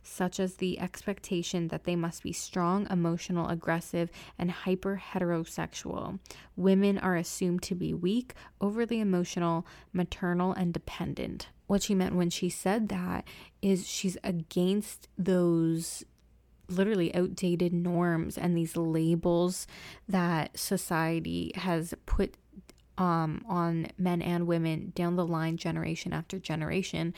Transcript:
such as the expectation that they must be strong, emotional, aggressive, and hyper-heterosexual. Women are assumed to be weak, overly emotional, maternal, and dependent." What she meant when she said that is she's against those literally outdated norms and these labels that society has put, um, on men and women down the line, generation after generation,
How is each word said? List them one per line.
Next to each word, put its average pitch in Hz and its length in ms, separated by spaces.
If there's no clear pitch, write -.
such - 380
as 185 160
the 185 240
expectation 180 880
that - 160
they 175 100
must 165 280
be - 100
strong, 180 580
emotional, 170 580
aggressive, 170 600
and 180 120
hyper-heterosexual. 180 1700
Women 190 420
are 185 180
assumed 175 480
to 190 100
be 165 180
weak, 190 400
overly 226 360
emotional, 175 680
maternal, 180 600
and 175 200
dependent." - 760
What 101 160
she - 120
meant 185 200
when 175 160
she 180 180
said 202 400
that 185 400
is 196 260
she's - 380
against 185 840
those 170 840
literally 190 460
outdated 180 600
norms 170 640
and 175 180
these 165 200
labels 170 880
that 175 500
society 165 960
has 170 360
put, - 300
um, 165 520
on 170 400
men 175 240
and 175 240
women 165 480
down 175 220
the 180 100
line, 165 300
generation 165 560
after 165 260
generation, 165 800